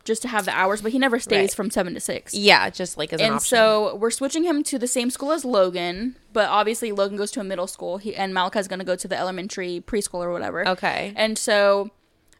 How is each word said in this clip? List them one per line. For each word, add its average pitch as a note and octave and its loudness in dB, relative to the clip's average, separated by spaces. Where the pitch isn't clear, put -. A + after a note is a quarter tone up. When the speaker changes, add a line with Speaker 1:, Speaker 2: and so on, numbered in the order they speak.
Speaker 1:
just A3 -2
to - -6
have G#3+ 0
the D#3 -2
hours, F#3+ 2
but A3 -4
he C4+ 0
never B3+ 2
stays G3 2
Speaker 2:
Right. - -6
Speaker 1:
from A3 -4
seven F#3 -2
to - -8
six. - -8
Speaker 2:
Yeah, G3+ 6
just, - -8
like, D3+ -4
as D#3+ -4
an D#3+ 4
Speaker 1:
And C#3 2
Speaker 2:
option. C#3+ -2
Speaker 1:
so A3 4
we're A3+ 0
switching D4 -2
him D4 0
to C#4+ -4
the A#3 -2
same B3 0
school C#4 -4
as D#4+ -2
Logan, F#3 0
but G#3 4
obviously G#3+ 2
Logan G3+ 0
goes G3+ -4
to A#3+ -6
a G3 -6
middle F#3+ -4
school, F3+ -8
he, G3+ -8
and F#3+ -4
Malachi's F#3+ -2
gonna F#3 -6
go F3+ 0
to F#3+ -6
the F3+ -4
elementary F3+ -6
preschool G3+ -4
or F3 -4
whatever. E3 -4
Speaker 2:
Okay. F3+ -2
Speaker 1:
And A3 0
so G3+ 2